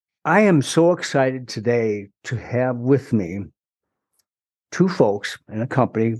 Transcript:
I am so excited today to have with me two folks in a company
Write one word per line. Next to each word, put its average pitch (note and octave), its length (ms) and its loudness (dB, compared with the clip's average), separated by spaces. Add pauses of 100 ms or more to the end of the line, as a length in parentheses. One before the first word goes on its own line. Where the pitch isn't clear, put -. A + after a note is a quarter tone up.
(240)
I F3 180 4
am F#3+ 200 6
so E3+ 300 2
excited C3 560 -2
today A2 600 -2 (160)
to - 100 -6
have B2 400 -4
with C3 360 0
me G2 340 -2 (1300)
two F3+ 160 2
folks G#2+ 520 -2 (120)
in A2 80 -8
a A#2 60 -4
company A2+ 540 0